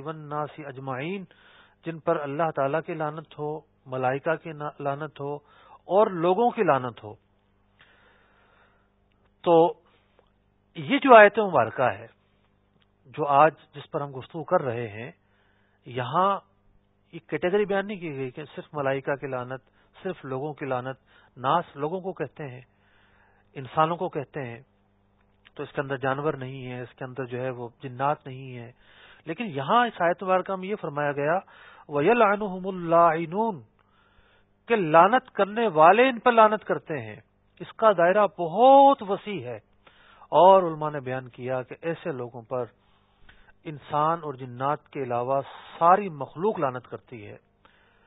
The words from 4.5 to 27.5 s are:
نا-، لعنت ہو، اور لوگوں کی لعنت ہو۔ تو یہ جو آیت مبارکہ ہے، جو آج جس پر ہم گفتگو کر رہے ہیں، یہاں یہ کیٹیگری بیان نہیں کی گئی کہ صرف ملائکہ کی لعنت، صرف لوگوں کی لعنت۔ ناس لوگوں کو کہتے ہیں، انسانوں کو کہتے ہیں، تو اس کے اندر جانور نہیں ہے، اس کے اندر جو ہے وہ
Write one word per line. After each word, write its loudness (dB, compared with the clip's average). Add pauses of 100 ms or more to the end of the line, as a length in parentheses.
نا-، -12
لعنت -8
ہو، -10 (340)
اور 2
لوگوں 2
کی -2
لعنت 0
ہو۔ -16 (2250)
تو 4 (1000)
یہ -4
جو 8
آیت 10
مبارکہ 0
ہے، -2 (1000)
جو -6
آج 6 (220)
جس -20
پر -6
ہم -12
گفتگو -12
کر 0
رہے -6
ہیں، -14 (760)
یہاں -2 (720)
یہ -18
کیٹیگری -2
بیان -4
نہیں -12
کی -10
گئی -8
کہ -16 (120)
صرف -14
ملائکہ -4
کی -10
لعنت، -10 (420)
صرف -10
لوگوں -8
کی -10
لعنت۔ -6 (400)
ناس -2 (100)
لوگوں -6
کو -10
کہتے -10
ہیں، -16 (920)
انسانوں -2
کو -6
کہتے -10
ہیں، -14 (960)
تو -12
اس -14
کے -4
اندر -6
جانور -2
نہیں -12
ہے، -12
اس -16
کے -12
اندر -10
جو -8
ہے -6
وہ -10 (140)